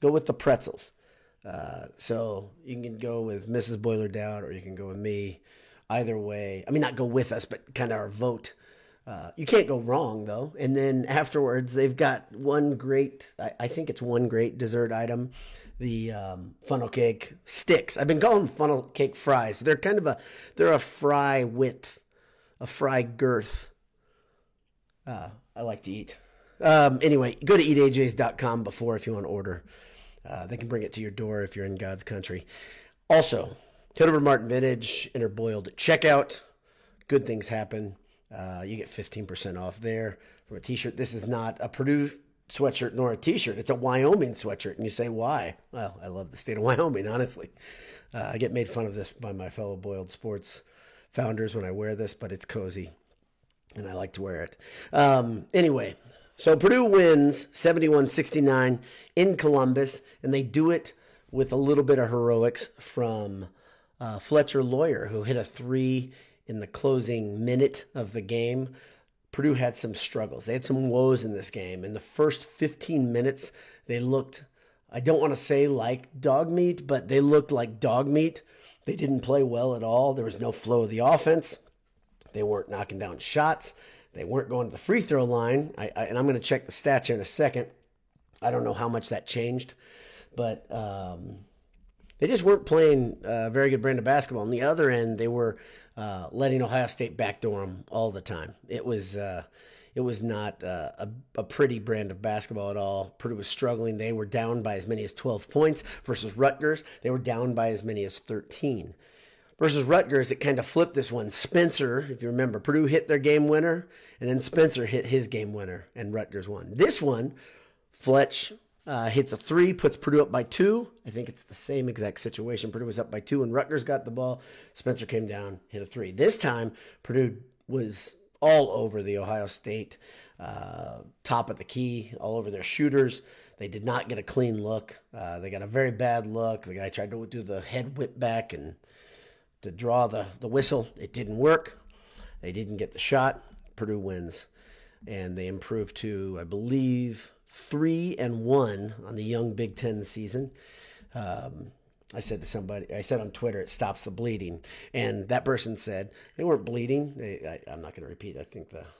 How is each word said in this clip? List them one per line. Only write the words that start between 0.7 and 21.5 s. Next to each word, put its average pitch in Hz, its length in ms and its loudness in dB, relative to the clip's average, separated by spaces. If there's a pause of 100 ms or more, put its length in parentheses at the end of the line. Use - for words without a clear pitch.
Uh, - 400 -12 (100)
so 107 540 -6 (160)
you 131 160 -10
can 117 160 -10
go 117 240 -6
with 104 260 -8
Missus 117 300 -2
Boiler 107 320 0
Down, 104 340 -8
or 71 80 -10
you 92 100 -12
can 95 140 -14
go 98 120 -12
with 95 100 -10
me. 101 420 -6 (500)
Either 117 280 -2
way, 104 500 -6
I - 40 -8
mean, 151 100 2
not 127 160 -2
go 131 80 0
with 123 260 0
us, 117 140 -4
but - 280 -14
kinda 120 220 -2
our 104 140 -6
vote. 113 440 -4 (540)
Uh, 85 300 -12
you 160 80 -6
can't 202 200 6
go 135 140 -2
wrong, 117 460 -2
though. 120 340 -8
And 135 160 2
then 135 300 2
afterwards, 135 680 0
they've 135 220 2
got 131 400 0
one 143 400 2
great, 135 640 0
I, 110 220 -6
I 120 80 -2
think 160 200 -4
it's - 120 -8
one 120 260 2
great 113 300 0
dessert 120 340 0
item, 120 400 -4 (480)
the, 113 320 -4
um, 95 500 -10
funnel 123 280 -4
cake 117 460 0 (100)
sticks. - 500 2
I've 143 100 0
been 156 140 4
calling 208 280 6
them - 80 -10
funnel 147 280 2
cake 135 320 0
fries. 117 460 2
They're 147 160 4
kind 208 200 2
of 185 80 2
a, - 120 0 (400)
they're 165 160 8
a 147 40 8
fry 139 680 2
width, 120 560 -2 (580)